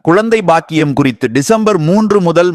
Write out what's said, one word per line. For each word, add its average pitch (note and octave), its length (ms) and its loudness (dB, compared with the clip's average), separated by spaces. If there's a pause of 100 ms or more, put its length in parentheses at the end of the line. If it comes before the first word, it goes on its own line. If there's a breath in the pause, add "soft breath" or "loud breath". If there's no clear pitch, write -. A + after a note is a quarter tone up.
குழந்தை A3 400 0
பாக்கியம் D#3+ 540 -2
குறித்து C3 300 -2 (100)
டிசம்பர் G#3+ 440 0
மூன்று G3+ 400 2
முதல் E3+ 340 2